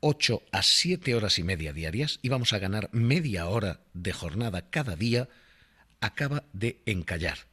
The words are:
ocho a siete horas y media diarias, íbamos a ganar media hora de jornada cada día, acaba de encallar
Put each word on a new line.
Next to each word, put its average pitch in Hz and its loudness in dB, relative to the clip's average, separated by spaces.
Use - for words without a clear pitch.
ocho 143 2
a 95 0
siete 175 2
horas 107 2
y 92 -2
media 80 -2
diarias, 82 -4
íbamos 123 0
a 110 2
ganar 98 -2
media 117 2
hora 98 0
de 90 -4
jornada 90 -4
cada 135 -2
día, 117 2
acaba 143 -2
de 107 -4
encallar 87 -2